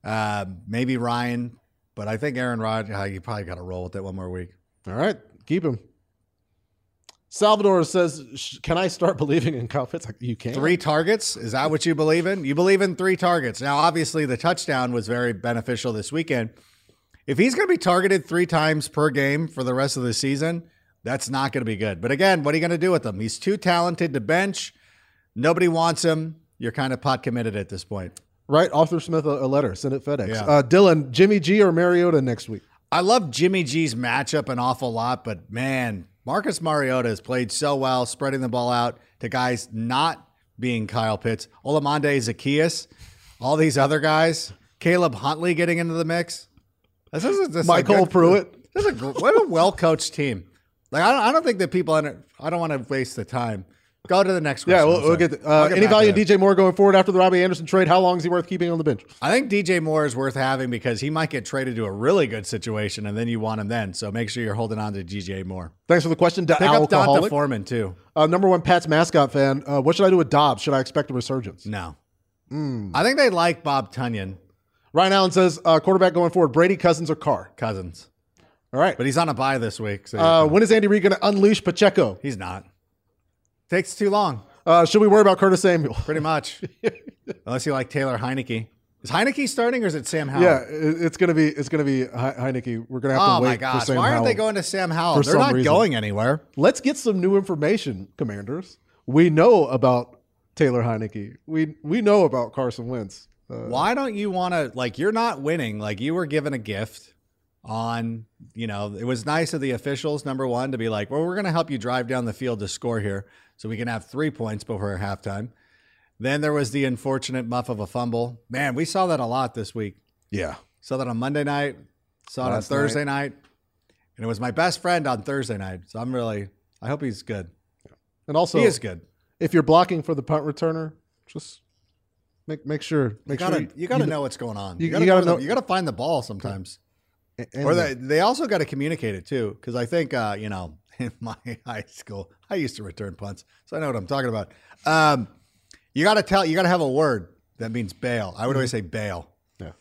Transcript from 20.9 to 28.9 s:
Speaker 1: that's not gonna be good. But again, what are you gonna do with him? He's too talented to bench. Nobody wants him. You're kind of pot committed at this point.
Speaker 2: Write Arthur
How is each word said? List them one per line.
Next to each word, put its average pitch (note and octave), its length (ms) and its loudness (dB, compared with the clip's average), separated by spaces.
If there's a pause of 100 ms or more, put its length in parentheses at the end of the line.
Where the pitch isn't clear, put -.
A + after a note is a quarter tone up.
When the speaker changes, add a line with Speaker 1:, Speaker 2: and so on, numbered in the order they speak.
Speaker 1:
that's A#2+ 260 -6
not C3+ 220 -2
gonna B2+ 140 -4
be A2 100 -4
good. G2 260 -4
But A#2+ 100 -4
again, F3 320 2
what D3 100 0
are D#3+ 40 0
you D#3 40 0
gonna E3+ 160 -2
do F3+ 140 0
with D#3+ 140 0
him? G2 140 -6
He's G#2+ 200 -6
too G3+ 180 -2
talented E3+ 560 0
to B2+ 80 -2
bench. F3+ 520 -2 (640)
Nobody E3 320 2
wants E3 360 0
him. D#3+ 340 -2 (200)
You're A#2 140 -6
kind C3 220 -4
of B2 80 -8
pot C3 220 -2
committed A#2 320 -4
at G2 140 -6
this F#2+ 140 -12
point. F#2 360 -10 (280)
Speaker 2:
Write D#3 260 4
Arthur D#3+ 280 2